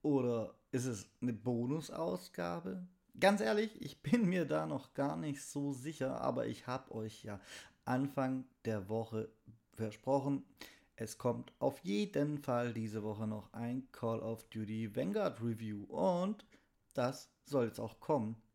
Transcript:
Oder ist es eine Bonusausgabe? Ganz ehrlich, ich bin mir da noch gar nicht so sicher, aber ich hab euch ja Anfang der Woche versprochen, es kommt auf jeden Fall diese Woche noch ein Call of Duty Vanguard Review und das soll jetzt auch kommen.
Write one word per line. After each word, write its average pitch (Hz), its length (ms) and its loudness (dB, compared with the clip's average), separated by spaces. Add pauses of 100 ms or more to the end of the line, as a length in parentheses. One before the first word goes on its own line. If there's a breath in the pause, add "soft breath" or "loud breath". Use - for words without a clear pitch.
Oder 123 540 2 (160)
ist 127 140 0
es 113 260 -4 (100)
eine 123 120 0
Bonusausgabe? 165 1500 -2 (320)
Ganz 202 220 8
ehrlich, 214 420 2
ich - 180 -10
bin 214 280 6
mir 180 160 4
da 151 200 2
noch 160 300 -4
gar 143 220 0
nicht 151 260 -4
so 143 300 -2
sicher, 131 480 -4
aber 123 260 2
ich - 220 -6
hab 127 240 -4
euch 110 320 -6
ja 104 160 -8 (440 loud breath)
Anfang 131 600 0 (200)
der 104 240 0
Woche 110 400 -2 (440)
versprochen, 127 720 0 (500 loud breath)
es 113 240 -8
kommt 120 400 -2
auf 135 220 0
jeden 180 580 2
Fall 120 340 0
diese 110 300 -2
Woche 107 240 -2
noch 107 260 -4
ein 123 380 -4
Call 113 300 -2
of 113 300 -6
Duty 110 440 -4
Vanguard 160 480 0
Review 110 440 -2
und 185 600 2 (480 soft breath)
das 131 340 0 (160)
soll 131 220 2
jetzt 110 140 -6
auch 110 180 -6
kommen. 117 420 0 (140)